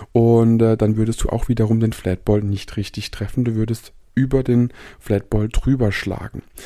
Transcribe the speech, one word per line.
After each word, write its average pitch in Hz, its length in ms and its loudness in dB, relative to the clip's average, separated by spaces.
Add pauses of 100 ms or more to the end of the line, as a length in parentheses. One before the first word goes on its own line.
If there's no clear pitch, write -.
(120)
Und, 117 500 4
äh, 113 160 4
dann 107 200 2
würdest 110 260 -2
du - 60 -2
auch - 200 -2
wiederum 113 300 2
den 110 140 0
Flatball 104 480 -2
nicht 101 340 -6
richtig - 340 -8
treffen. 117 360 -4
Du 117 100 -2
würdest 110 380 -4 (220)
über 131 280 0
den 123 300 2 (260)
Flatball 107 480 -2
drüber 123 460 0
schlagen. - 480 -10 (240)